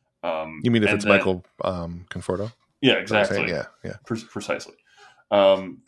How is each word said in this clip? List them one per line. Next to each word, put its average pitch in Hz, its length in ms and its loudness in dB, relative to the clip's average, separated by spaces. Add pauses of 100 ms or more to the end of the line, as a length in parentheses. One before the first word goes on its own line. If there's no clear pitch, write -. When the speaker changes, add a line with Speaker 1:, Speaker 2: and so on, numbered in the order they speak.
(220)
Speaker 1:
Um, 80 420 -6
Speaker 2:
You 120 60 4
mean 117 120 2
if 101 80 2
Speaker 1:
and 104 60 2
Speaker 2:
it's 104 80 -4
Speaker 1:
then 104 120 6
Speaker 2:
Michael, 95 280 0 (200)
um, 87 460 -6
Conforto? 98 420 -6 (280)
Speaker 1:
Yeah, 120 180 4
Speaker 2:
Is 98 120 -8
that 110 60 2
what 104 40 4 (100)
I'm 98 40 -2
saying? - 140 -2
Speaker 1:
exactly. - 20 -4 (340)
Speaker 2:
Yeah, - 60 -10
yeah. - 60 -14 (100)
Speaker 1:
Pre-, 113 180 -6
precisely. - 500 -8 (560)
Um, 98 580 4